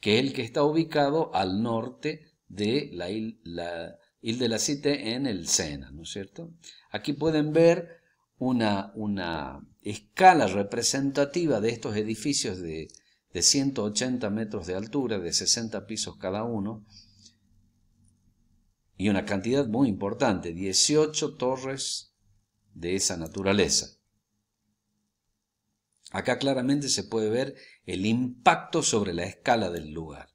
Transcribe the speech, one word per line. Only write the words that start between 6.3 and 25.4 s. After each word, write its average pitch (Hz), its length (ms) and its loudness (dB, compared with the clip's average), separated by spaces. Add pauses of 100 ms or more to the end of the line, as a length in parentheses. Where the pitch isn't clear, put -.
Aquí 143 240 -6
pueden 151 400 0
ver 170 460 4 (400)
una, 113 560 2
una 85 680 -4 (200)
escala 147 640 6
representativa 135 1120 0
de 113 80 2
estos 117 260 -4
edificios 110 640 -2
de, 80 280 -8 (440)
de 87 120 -4
ciento 139 400 2
ochenta 113 480 -2
metros 107 340 -4
de 90 80 -4
altura, 110 460 -4
de 85 120 -4
sesenta 104 540 -2
pisos 104 320 -8
cada 98 260 -4
uno, 110 400 -6 (2000)
y 98 140 0
una 95 160 2
cantidad 113 420 0
muy 117 220 4
importante, 98 640 0
dieciocho 139 800 2
torres 131 800 -6 (640)
de 87 200 -2
esa 95 220 0
naturaleza. 95 680 2 (2250)